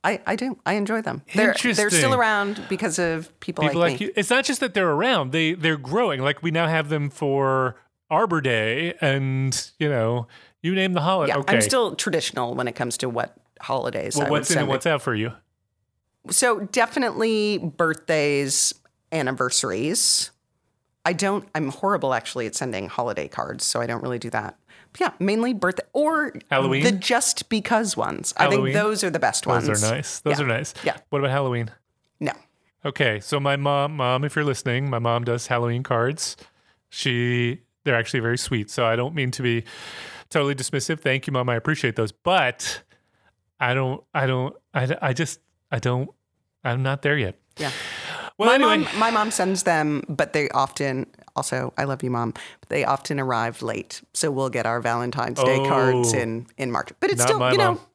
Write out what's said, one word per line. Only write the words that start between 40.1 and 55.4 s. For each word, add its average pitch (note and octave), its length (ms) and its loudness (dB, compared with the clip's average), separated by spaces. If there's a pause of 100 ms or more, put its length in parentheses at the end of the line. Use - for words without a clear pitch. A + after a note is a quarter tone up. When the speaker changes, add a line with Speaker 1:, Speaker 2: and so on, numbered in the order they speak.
Speaker 2:
totally C#3+ 260 -4
dismissive. C#3 460 -4
Thank C3+ 260 -2
you, B2+ 60 -4
Mom. B2 160 0
I A#2+ 60 0
appreciate B2+ 400 -2
those, G#2+ 160 -2
but - 720 -2 (800)
I B2 140 2
don't, C3 300 -2 (100)
I C3+ 140 0
don't, C3 280 -2 (180)
I, C3 280 0
I C3+ 120 2
just, D3 260 -2 (320)
I A#2 80 -2
don't, B2+ 300 -2 (540)
I'm B2+ 200 -2
not C3+ 180 -2
there D3 160 0
yet. G#2 180 -2 (220)
Speaker 1:
Yeah. D3 140 -4 (640)
Speaker 2:
Well, G#3+ 120 4
Speaker 1:
My B3+ 60 8
Speaker 2:
anyway. D4+ 220 6 (120)
Speaker 1:
mom, G3+ 100 -4
my A3+ 120 4
mom G#3+ 200 2
sends F#3 320 0
them, D3+ 460 2
but D3 240 -2
they D3 160 2
often, C3+ 560 -2 (300)
also, C3 420 -2
I - 60 0
love C#3 180 -2
you, B2+ 80 -4
Mom, A#2 220 -2 (300)
but - 80 -20
they C#3 140 0
often C3+ 360 -2
arrive A#2 420 -2
late. A2+ 400 -8 (120)
So D#3 180 -2
we'll C3 180 -2
get A#2 160 -2
our A#2 160 0
Valentine's A#2+ 600 -2